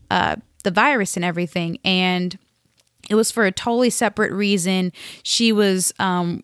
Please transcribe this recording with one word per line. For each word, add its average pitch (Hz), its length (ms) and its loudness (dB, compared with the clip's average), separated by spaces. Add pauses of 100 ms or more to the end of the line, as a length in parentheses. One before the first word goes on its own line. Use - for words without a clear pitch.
(100)
uh, 85 240 2 (300)
the 196 80 0
virus 220 420 2
and 175 100 -4
everything. 170 600 -4
And 185 520 0 (720)
it 208 60 -2
was 220 160 2
for 220 160 0
a 190 60 0
totally 240 380 0
separate 214 420 -2
reason. 190 580 0 (320)
She 226 300 2
was, 196 480 2
um, 180 440 -2